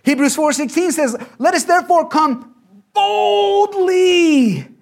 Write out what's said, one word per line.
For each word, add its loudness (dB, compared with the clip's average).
Hebrews 0
four 0
sixteen -4
says, -2
"Let 0
us -2
therefore 0
come -2
boldly 2